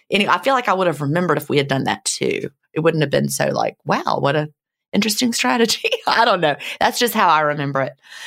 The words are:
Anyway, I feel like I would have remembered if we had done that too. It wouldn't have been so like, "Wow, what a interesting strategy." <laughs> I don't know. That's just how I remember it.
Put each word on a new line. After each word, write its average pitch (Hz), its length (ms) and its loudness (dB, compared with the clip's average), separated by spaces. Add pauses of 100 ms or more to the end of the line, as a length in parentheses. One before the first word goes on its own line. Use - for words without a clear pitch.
(100)
Anyway, 202 220 2
I - 100 0
feel 269 120 2
like 247 120 0
I 202 60 2
would 185 140 2
have 147 160 0
remembered 156 340 0
if - 140 -6
we 143 80 2
had 139 100 0
done 135 160 -2
that - 220 -4
too. - 440 -4 (220)
It 156 80 -4
wouldn't 160 220 2
have 139 80 0
been 143 180 0
so 139 200 -2
like, - 360 -2
"Wow, - 340 -2
what 139 160 0
a 151 140 -2 (460)
interesting 214 400 0
strategy." 247 640 0
<laughs> - 80 -14
I 226 180 2
don't 196 160 2
know. 147 160 2 (240)
That's 240 180 0
just 240 140 0
how 208 160 2
I 156 120 4
remember 143 420 0
it. 131 100 -4 (340)